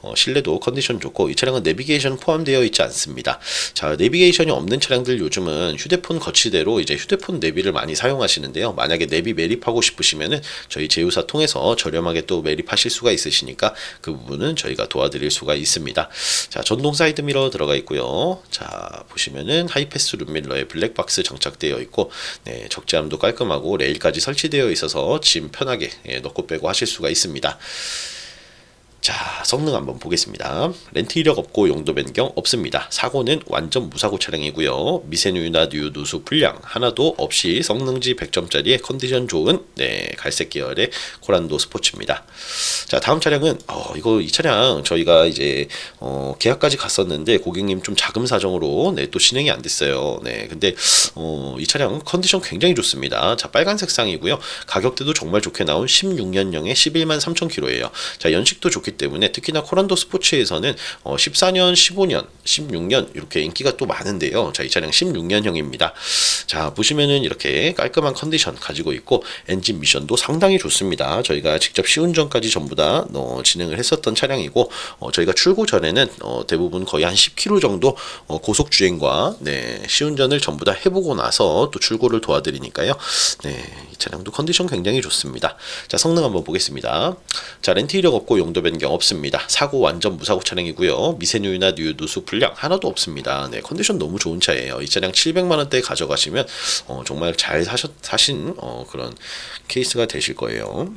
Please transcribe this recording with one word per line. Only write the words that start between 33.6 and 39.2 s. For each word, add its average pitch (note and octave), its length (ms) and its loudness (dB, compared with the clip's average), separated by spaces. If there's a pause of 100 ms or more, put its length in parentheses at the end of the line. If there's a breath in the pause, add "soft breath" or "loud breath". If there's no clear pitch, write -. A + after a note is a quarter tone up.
무사고 G2+ 300 -2
차량이고요. D2+ 840 -2
미세누유나 E2 640 2
누유, D2 260 -4
누수 D2 300 -6
불량 C#3 380 0
하나도 B2 560 0
없이 - 460 0
성능지 B2+ 520 0
백 - 180 -6
점짜리의 F2 460 2
컨디션 B2+ 500 -2